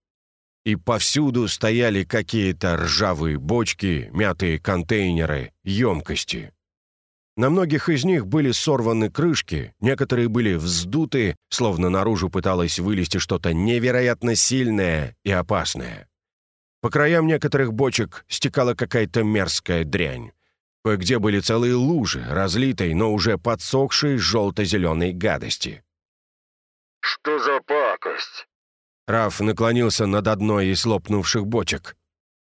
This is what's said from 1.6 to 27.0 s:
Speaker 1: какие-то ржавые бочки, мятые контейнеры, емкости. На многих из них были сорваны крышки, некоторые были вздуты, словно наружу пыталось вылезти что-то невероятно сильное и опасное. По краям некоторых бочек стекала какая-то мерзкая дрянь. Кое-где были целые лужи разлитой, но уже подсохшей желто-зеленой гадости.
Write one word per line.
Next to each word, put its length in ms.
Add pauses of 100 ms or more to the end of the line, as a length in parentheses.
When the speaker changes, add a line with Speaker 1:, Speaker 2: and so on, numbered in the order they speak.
Speaker 1:
какие-то 720
ржавые 600
бочки, 760
мятые 460
контейнеры, 920 (120)
емкости. 880 (880)
На 120
многих 400
из 160
них 220
были 240
сорваны 600
крышки, 680
некоторые 500
были 240
вздуты, 840 (140)
словно 400
наружу 400
пыталось 500
вылезти 380
что-то 360
невероятно 840
сильное 880
и 80
опасное. 760 (720)
По 80
краям 380
некоторых 460
бочек 560
стекала 440
какая-то 500
мерзкая 600
дрянь. 480 (520)
Кое-где 360
были 220
целые 320
лужи 560
разлитой, 640
но 180
уже 260
подсохшей 800
желто-зеленой 920
гадости. 720 (1160)